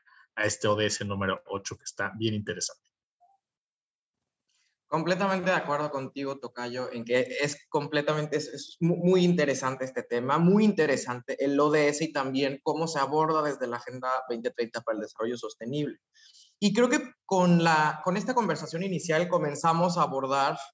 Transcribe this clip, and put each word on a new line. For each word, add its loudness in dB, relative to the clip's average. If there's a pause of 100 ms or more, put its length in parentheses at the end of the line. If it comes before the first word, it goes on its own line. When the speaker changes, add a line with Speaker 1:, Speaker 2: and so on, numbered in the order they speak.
(360)
Speaker 1:
a -2
este 0
O 4
D 2
S -2
número -2
ocho, -8
que -20
está -6
bien 0
interesante. -8 (2000)
Speaker 2:
Completamente 0
de 2
acuerdo -2
contigo, -6
Tocayo, -8
en -8
que 2 (200)
es -4
completamente, -2
es, -4
es -14
mu-, 2
muy 4
interesante 2
este -6
tema, -2
muy 6
interesante 0
el 2
O 6
D 4
S 0
y -4
también -2
cómo -2
se -4
aborda 2
desde -2
la -4
Agenda -4 (180)
veinte -4
treinta -6
para -4
el -6
Desarrollo -6
Sostenible. -6 (680)
Y 4
creo 4
que 0 (120)
con 6
la, 2
con 0
esta -2
conversación -2
inicial 0
comenzamos 0
a 4
abordar 0 (180)